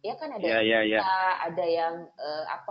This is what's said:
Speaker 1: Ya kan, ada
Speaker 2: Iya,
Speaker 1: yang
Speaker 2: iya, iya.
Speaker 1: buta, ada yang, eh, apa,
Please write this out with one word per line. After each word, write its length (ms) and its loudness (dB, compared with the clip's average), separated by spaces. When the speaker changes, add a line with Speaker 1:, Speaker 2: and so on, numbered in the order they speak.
Speaker 1:
Ya 160 -8
kan, 160 -10
ada 80 -8
Speaker 2:
Iya, 160 2
Speaker 1:
yang 60 4
Speaker 2:
iya, 180 4
iya. 160 2
Speaker 1:
buta, 220 2
ada 180 -2
yang, 300 0
eh, 380 -8
apa, 220 -8